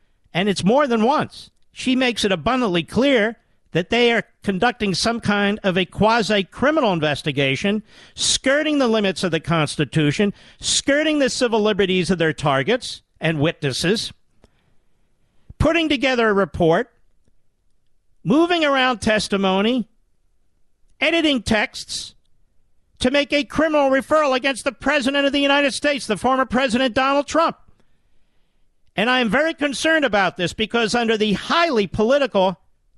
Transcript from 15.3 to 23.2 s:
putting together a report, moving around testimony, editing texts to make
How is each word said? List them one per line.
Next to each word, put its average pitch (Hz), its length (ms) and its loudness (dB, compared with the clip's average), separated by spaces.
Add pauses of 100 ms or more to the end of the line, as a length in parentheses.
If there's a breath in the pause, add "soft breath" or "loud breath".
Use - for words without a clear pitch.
putting 320 300 2
together 254 400 0
a 208 40 2
report, 180 560 2 (1300)
moving 330 420 2
around 262 360 0
testimony, 208 880 0 (1120)
editing 302 420 0
texts - 720 -4 (840)
to 254 100 0
make 285 220 0